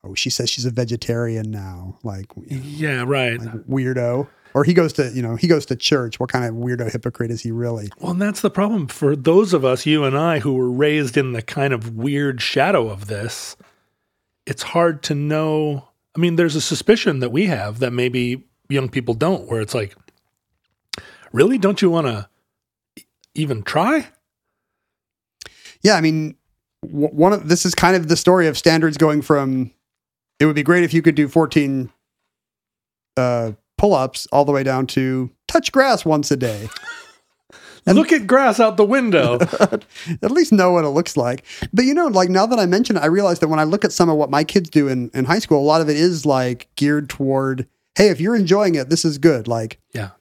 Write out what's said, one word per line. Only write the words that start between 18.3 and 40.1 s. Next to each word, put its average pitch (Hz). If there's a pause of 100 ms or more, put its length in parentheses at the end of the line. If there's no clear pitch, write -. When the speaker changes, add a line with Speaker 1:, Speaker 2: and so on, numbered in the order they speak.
Speaker 2:
young 135
people 120
don't, 156
where 113
it's 104
like, 104 (1400)
"Really? 202
Don't 190
you 180
wanna 131 (680)
e-, - (320)
even 139
try?" 240 (1700)
Speaker 1:
Yeah, 202
I 160
mean, 156 (480)
w-, 147
one 160
of, 160
this 175
is 175
kind 180
of 170
the 165
story 180
of 151
standards 160
going 151
from 135 (680)
it 151
would 151
be 147
great 170
if 160
you 165
could 160
do 147
fourteen, 139 (1300)
uh, 120 (260)
pull-ups 143
all 143
the 143
way 135
down 131
to 131 (180)
touch -
grass 262
once 151
a 143
day. 110
<laughs> - (1120)
And 185
Speaker 2:
Look 320
at 269
grass 254
out 220
the 208
window. 185
Speaker 1:
<laughs> -
At -